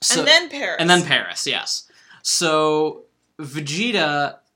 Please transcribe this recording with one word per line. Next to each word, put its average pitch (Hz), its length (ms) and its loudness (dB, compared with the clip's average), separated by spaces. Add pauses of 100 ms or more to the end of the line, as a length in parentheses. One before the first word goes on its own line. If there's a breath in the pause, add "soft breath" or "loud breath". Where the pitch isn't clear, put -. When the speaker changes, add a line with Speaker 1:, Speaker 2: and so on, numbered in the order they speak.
Speaker 1:
So, 165 180 0
Speaker 2:
And 208 80 0
then 330 220 4
Paris. 226 280 -6
Speaker 1:
And 170 120 2
then 175 120 6
Paris, 120 440 -2
yes. - 440 -6 (320 loud breath)
So 156 800 0 (360)
Vegeta 151 960 -2 (200)